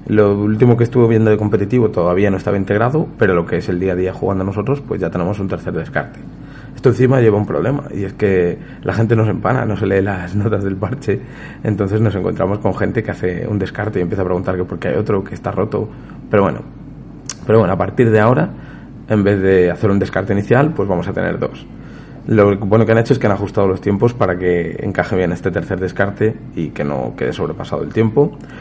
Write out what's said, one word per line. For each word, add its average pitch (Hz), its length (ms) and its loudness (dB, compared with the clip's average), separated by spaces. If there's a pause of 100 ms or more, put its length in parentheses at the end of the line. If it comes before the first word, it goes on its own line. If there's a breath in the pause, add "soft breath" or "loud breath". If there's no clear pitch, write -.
Lo 101 320 4
último 107 380 4
que 120 60 4
estuve 117 240 4
viendo 110 220 4
de 107 80 6
competitivo 107 520 2
todavía 90 420 2
no 95 60 0
estaba 101 200 -2
integrado, 110 500 0 (100)
pero 95 160 4
lo 85 120 2
que 87 120 -4
es - 120 -4
el 90 100 0
día 92 140 0
a - 20 0
día 92 180 -2
jugando 95 300 -2
nosotros, 104 380 -2
pues 90 200 -6
ya 85 80 -2
tenemos 95 300 -2
un 95 80 -4
tercer 90 260 -6
descarte. - 460 -6 (560 loud breath)
Esto - 140 4
encima 127 320 4
lleva 107 160 6
un 104 80 0
problema, 107 380 -2 (100)
y 101 100 -6
es 95 100 -8
que 92 440 2 (260 loud breath)
la - 100 -2
gente 113 220 2
no 110 100 2
se 107 60 0
empana, 95 340 0
no 98 120 -2
se 101 100 -2
lee 98 140 2
las 92 340 -4
<laughs> - 0 -
notas 101 280 0
del 98 140 -2
parche, 101 420 -4 (440 loud breath)
entonces 101 380 0
nos 104 140 2
encontramos 92 440 -2
con 95 160 0
gente 104 280 -2
que - 80 -4
hace 90 360 -4
un 107 120 -2
descarte 104 400 -4
y - 40 0
empieza 92 180 -2
a 90 40 0
preguntar 90 300 -2
que 90 80 -2
por 82 160 -6
qué 90 100 -4
hay 65 60 0
otro, 104 280 0
que - 120 -12
está - 160 -6
roto, 104 380 -2 (400 loud breath)
pero 101 140 4
bueno. 73 180 0 (840)
Pero 110 140 6
bueno, 95 140 4
a 92 40 0
partir 107 340 2
de 107 80 6
ahora, 131 300 4 (600 loud breath)
en 107 140 4
vez 101 180 4
de 92 300 6
hacer 85 180 0
un 98 100 2
descarte 92 340 -2
inicial, 123 400 2
pues 95 140 -2
vamos 87 200 -2
a 95 60 -6
tener 90 260 -2
dos. - 260 -6 (600 loud breath)
Lo 101 300 6
bueno 107 280 4
que 110 60 2
han 113 60 6
hecho 117 160 2
es 120 60 0
que - 60 -2
han 104 60 4
ajustado 98 340 0
los 95 140 0
tiempos 104 340 2
para 92 240 0
que 87 440 0
encaje 95 340 -2
bien 90 160 2
este 87 180 -2
tercer 90 300 -4
descarte 95 560 -2 (220)
y 80 140 -4
que 76 120 -6
no 65 320 -4
quede 64 160 -2
sobrepasado 78 520 -4
el 76 100 -8
tiempo, 113 440 2 (240 loud breath)